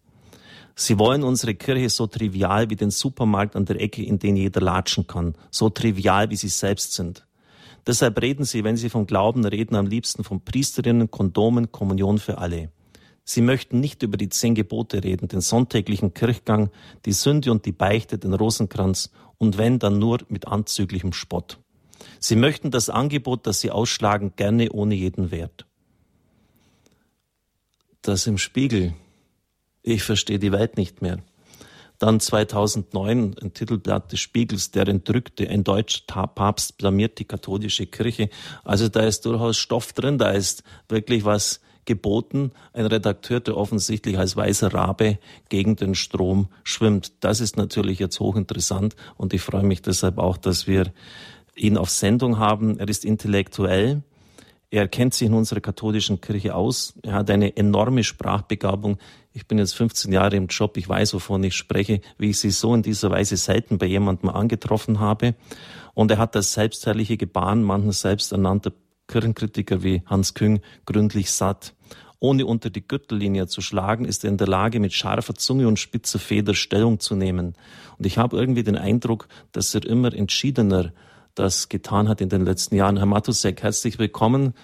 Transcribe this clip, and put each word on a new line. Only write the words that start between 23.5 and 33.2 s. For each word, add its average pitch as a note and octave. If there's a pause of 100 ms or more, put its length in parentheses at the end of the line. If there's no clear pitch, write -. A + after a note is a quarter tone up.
sie A2
ausschlagen, G#2
gerne A2+
ohne G#2
jeden F#2
Wert." E2 (2250)
Das G2
im G2+
Spiegel. G2+ (880)
Ich A2+
verstehe G#2
die G2+
Welt G#2
nicht F#2+
mehr. F2+ (800)
Dann A2
zweitausendneun G#2